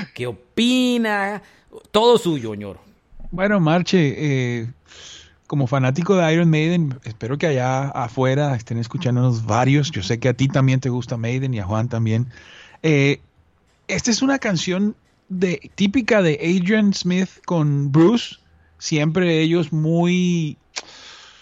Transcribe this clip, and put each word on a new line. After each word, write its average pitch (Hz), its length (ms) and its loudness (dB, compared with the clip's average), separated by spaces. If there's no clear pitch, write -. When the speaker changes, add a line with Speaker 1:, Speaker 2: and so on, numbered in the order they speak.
Speaker 1:
qué 123 140 -8
opina, 220 1120 -2
todo 226 260 6
suyo, 123 380 -2
Ñoro. 101 340 -14
Speaker 2:
Bueno, 196 280 2
Marche, 160 560 2
eh, 123 540 -2
como 143 180 -2
fanático 143 520 0
de 160 160 2
Iron 170 160 4
Maiden, 156 560 0
espero 117 320 -8
que 170 100 -2
allá 131 400 0
afuera 131 680 -2
estén 117 200 -6
escuchándonos 120 680 0
varios. 131 460 2
Yo 101 120 -6
sé 117 160 -4
que 131 80 0
a 123 60 2
ti 135 160 0
también 131 320 2
te 135 80 -4
gusta 123 260 -6
Maiden 127 380 -4
y 110 60 -6
a 98 40 -4
Juan 107 240 -2
también. 113 400 -2
Eh, 143 380 2
esta 202 240 -2
es - 100 -2
una 269 160 2
canción 202 600 -2
de, 180 460 -4
típica 214 460 2
de 160 220 0
Adrian 190 500 2
Smith 180 360 -2
con 147 440 0
Bruce. 170 460 4
Siempre 160 600 0
ellos 160 320 0
muy, 170 840 0